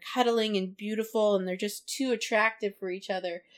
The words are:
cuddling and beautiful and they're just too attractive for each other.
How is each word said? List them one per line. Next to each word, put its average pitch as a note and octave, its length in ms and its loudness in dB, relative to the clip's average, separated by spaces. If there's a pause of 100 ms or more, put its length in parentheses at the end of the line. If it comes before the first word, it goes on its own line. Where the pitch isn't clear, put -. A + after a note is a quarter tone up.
(160)
cuddling A3+ 420 4
and F#3 180 -2
beautiful G#3+ 600 2
and F#3 120 0
they're F#3 80 -2
just G#3 320 -6
too C4 240 -2
attractive A3 680 0
for F#3+ 100 -6
each F#3+ 220 -6
other. F3+ 320 -4 (140)